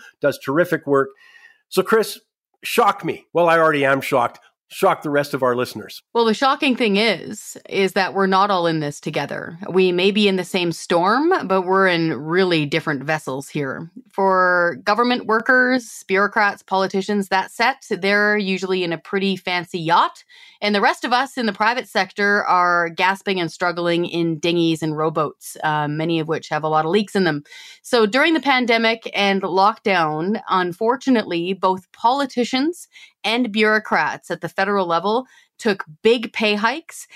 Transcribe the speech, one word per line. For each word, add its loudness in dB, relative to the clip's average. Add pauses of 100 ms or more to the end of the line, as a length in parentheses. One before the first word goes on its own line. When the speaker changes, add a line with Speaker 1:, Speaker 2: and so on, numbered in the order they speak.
(220)
Speaker 1:
does -2
terrific -2
work. 2 (580)
So, 0
Chris, 0 (440)
shock 0
me. -8
Well, 2
I 4
already 2
am 2
shocked. -2 (280)
Shock 0
the -6
rest -2
of -2
our 2
listeners. -6 (140)
Speaker 2:
Well, 2
the 2
shocking 0
thing 0
is, -4 (140)
is 0
that -2
we're 2
not 2
all 2
in 0
this -6
together. -8 (100)
We 4
may 2
be 2
in 2
the -2
same -2
storm, 2 (160)
but 2
we're 2
in 2
really 0
different -4
vessels -4
here. -8 (200)
For 2
government 0
workers, 0
bureaucrats, 0
politicians, -2
that -2
set, -2
they're 0
usually -2
in -2
a -4
pretty -2
fancy -6
yacht. 0 (380)
And 0
the 0
rest 0
of -2
us -2
in -2
the -2
private -2
sector 0
are 2
gasping 0
and -4
struggling -2
in -2
dinghies 0
and -2
rowboats, -4
uh, 0
many -2
of -4
which -6
have -2
a -2
lot 2
of -2
leaks 0
in 2
them. 0 (400)
So 2
during 2
the 0
pandemic 0
and 0
lockdown, 0
unfortunately, 0
both -2
politicians -2 (360)
and -2
bureaucrats 0
at -6
the -6
federal -2
level 0 (320)
took -2 (200)
big 2
pay 0
hikes, -4